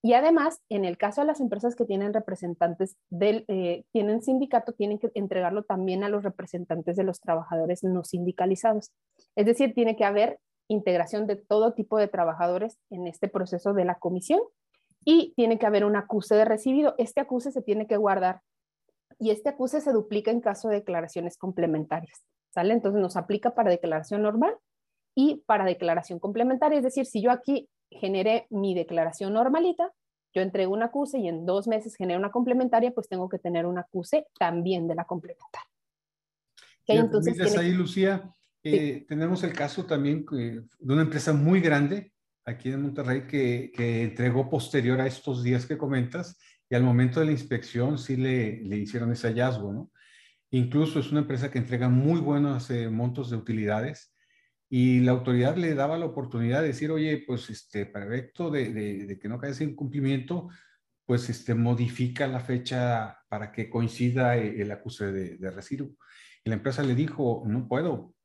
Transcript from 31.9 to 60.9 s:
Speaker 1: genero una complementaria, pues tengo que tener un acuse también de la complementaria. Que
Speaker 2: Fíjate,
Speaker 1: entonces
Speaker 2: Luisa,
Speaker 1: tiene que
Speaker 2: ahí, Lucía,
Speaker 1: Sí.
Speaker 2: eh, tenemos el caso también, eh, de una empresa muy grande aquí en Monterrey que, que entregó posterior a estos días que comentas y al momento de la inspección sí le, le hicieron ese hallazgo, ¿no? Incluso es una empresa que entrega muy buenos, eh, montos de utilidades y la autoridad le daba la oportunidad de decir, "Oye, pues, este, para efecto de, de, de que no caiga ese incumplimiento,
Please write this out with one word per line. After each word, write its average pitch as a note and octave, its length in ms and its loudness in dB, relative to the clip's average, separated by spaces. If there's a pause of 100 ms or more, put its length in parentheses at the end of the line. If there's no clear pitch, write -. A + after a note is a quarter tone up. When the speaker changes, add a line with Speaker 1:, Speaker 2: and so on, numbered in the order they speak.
Speaker 1:
genero F3+ 240 -2
una G3+ 120 -2
complementaria, B3 600 2
pues A#3 180 -6
tengo F#3 180 -4
que F#3 120 -6
tener F3 260 -2
un F3+ 140 -4
acuse F#3+ 480 -2 (100)
también F3 500 0
de E3 60 -2
la E3 120 -6
complementaria. - 640 -12 (1160)
Que A3 80 4
Speaker 2:
Fíjate, A3+ 140 6
Speaker 1:
entonces F3 280 2
Speaker 2:
Luisa, F#3 80 -2
Speaker 1:
tiene F3+ 160 4
que E3+ 80 2
Speaker 2:
ahí, F3+ 100 2
Lucía, F#3+ 560 0 (280)
Speaker 1:
Sí. D3+ 140 2
Speaker 2:
eh, D3 340 -2
tenemos E3 340 -2
el F3+ 100 -4
caso D3 320 -4
también, D3 380 0 (140)
eh, A#2 240 -6 (180)
de C3 140 -2
una D3+ 80 6
empresa D#3 320 0
muy D#3+ 280 4
grande D#3 520 2 (320)
aquí A#2+ 260 -6
en C3+ 120 -4
Monterrey C3+ 420 -2
que, B2 500 -2
que A#2 280 0
entregó A#2+ 460 0
posterior B2+ 520 2
a C3 60 0
estos B2+ 360 -4
días B2 220 2
que D3+ 120 -6
comentas C#3 600 -4 (320)
y B2+ 60 0
al B2 80 6
momento B2 360 4
de D#3+ 60 4
la D#3 60 2
inspección B2 640 -2
sí C3 180 -4
le, B2+ 460 -2
le G#2 160 -4
hicieron A#2 340 -2
ese A2+ 180 -2
hallazgo, A2 440 0
¿no? B2+ 180 -10 (600)
Incluso C#3 480 0
es C3 120 -4
una D3 100 0
empresa B2+ 280 -4
que - 80 -6
entrega B2 320 0
muy C#3+ 320 4
buenos, C#3+ 480 0
eh, A#2 220 -2
montos B2 400 -4
de A#2 60 -4
utilidades A2 760 -4 (580)
y B2+ 280 4
la B2 140 6
autoridad B2+ 440 2
le E3 160 0
daba C#3+ 240 0
la E3+ 80 -4
oportunidad B2 560 -2
de D#3+ 60 0
decir, D3 240 -4
"Oye, D#3 340 -2
pues, B2 240 -6
este, G#2 380 -8
para G2+ 180 -10
efecto B2+ 460 -6
de, C3+ 200 -2
de, G#2 360 -6
de G2 100 -10
que G#2 100 -12
no A#2+ 120 -8
caiga C#3 160 -8
ese C3 80 -6
incumplimiento, C#3 840 -4 (580)